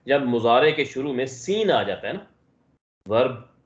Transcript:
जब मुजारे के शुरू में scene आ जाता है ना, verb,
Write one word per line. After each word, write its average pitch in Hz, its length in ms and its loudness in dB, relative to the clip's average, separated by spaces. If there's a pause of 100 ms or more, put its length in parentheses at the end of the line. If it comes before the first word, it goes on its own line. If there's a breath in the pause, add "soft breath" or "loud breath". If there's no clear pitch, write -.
जब 135 180 2
मुजारे 120 460 4
के 147 140 -2
शुरू 139 280 -6
में 127 140 -2
scene 202 440 -2
आ 113 120 2
जाता 98 240 -6
है 127 60 -6
ना, 196 140 -12 (800)
verb, 120 460 0 (120)